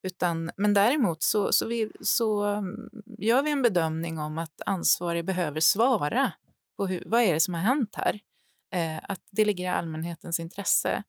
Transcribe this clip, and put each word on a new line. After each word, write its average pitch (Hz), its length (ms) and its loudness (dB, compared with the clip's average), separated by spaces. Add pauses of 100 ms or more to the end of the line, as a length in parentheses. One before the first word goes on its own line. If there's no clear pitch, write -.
utan, 165 540 -2
men 208 180 2
däremot 208 480 4
så, - 300 2
så - 140 0
vi, 226 240 -2 (100)
så, 208 440 0
mm, 202 460 -4 (280)
gör 233 240 2
vi 302 80 -2
en 277 120 0
bedömning 165 560 0
om 151 200 -4
att - 280 -8
ansvarig 170 580 0
behöver 170 360 0
svara 208 720 2 (440)
på 196 100 -2
hur, 185 200 -2
vad 233 160 2
är 190 120 4
det 160 60 0
som 180 140 -2
har 165 60 -2
hänt 233 360 0
här? - 240 -2 (540)
Eh, 160 240 -2 (100)
att 190 120 -4 (100)
det 220 140 2
ligger 185 200 0
i 185 40 -2
allmänhetens 170 720 -4
intresse - 680 -2